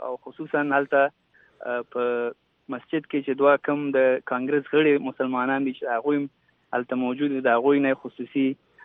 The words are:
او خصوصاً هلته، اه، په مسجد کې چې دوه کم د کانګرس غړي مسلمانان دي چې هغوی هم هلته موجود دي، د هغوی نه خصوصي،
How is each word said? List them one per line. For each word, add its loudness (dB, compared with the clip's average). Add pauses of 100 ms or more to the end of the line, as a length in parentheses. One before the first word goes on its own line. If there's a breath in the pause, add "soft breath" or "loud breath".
او -8
خصوصاً -4 (140)
هلته، 2
اه، -12 (120)
په -2 (380)
مسجد -6
کې -2
چې -2 (100)
دوه 6 (100)
کم -2
د 0 (320)
کانګرس -2
غړي 4
مسلمانان -2
دي -4
چې -12 (120)
هغوی 0
هم -4 (440)
هلته -4
موجود -2
دي، -2
د 4
هغوی 4
نه 2 (100)
خصوصي، -4 (380 soft breath)